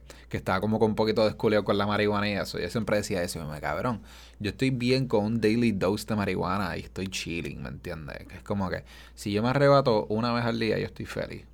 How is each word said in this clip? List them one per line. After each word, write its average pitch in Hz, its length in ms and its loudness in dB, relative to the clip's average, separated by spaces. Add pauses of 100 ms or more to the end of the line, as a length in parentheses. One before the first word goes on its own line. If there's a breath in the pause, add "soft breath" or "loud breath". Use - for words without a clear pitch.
(280 soft breath)
que - 80 -6
estaba 95 240 0
como 107 180 0
que 113 60 6
un 107 100 4
poquito 110 300 2
desculeado 104 400 4
con 104 140 2
la 101 80 2
marihuana 104 420 2
y 104 60 0
eso. - 240 -4
Yo 87 100 -2
siempre 107 300 0
decía 98 240 -2
eso, 87 180 -4
y 76 100 -8
me, 76 120 -10
cabrón, 98 400 -2 (380 soft breath)
yo 98 100 -2
estoy 135 200 0
bien 127 380 0
con 104 160 2
un 113 160 0
daily 110 320 4
dose 95 340 0
de 107 100 -2
marihuana 92 600 -2
y 85 40 -6
estoy - 260 -8
chilling, 82 560 -6
¿me 64 80 -8
entiendes? 73 480 -10 (100)
Que - 80 -16
es - 60 -16
como 101 260 -2
que - 160 -6 (300 soft breath)
si - 180 -6
yo 104 100 2
me 120 60 2
arrebato 139 600 4
una 117 240 0
vez 120 100 0
al 117 160 0
día, 107 180 0
yo 98 60 0
estoy - 220 -10
feliz - 480 -8